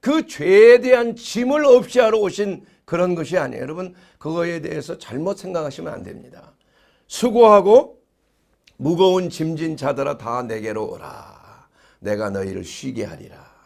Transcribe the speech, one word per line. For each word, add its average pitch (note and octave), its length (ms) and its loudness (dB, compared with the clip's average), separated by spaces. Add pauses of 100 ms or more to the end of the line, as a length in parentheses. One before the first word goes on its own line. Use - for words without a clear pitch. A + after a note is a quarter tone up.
그 C#4+ 260 -2
죄에 G#3 540 6
대한 A#3+ 360 0
짐을 C4 480 -2
없이 B3 340 4
하러 A3 200 2
오신 G3 480 -4 (180)
그런 F3 300 -2
것이 E3 240 -4
아니에요. B2 240 -6
여러분, F3 320 -12 (240)
그거에 E3+ 420 -6
대해서 D#3 380 -10
잘못 E3 400 -8
생각하시면 E3 540 -10
안 - 100 -16
됩니다. - 500 -20 (540)
"수고하고 A3 960 4 (760)
무거운 F3+ 540 0
짐진 D#3+ 460 -8
자들아 C#3 420 -6
다 A#2+ 240 -8
내게로 A2 480 -8
오라. - 760 -20 (320)
내가 G#2 300 -4
너희를 F#2+ 340 -8
쉬게 B2 400 -10
하리라." - 460 -20 (160)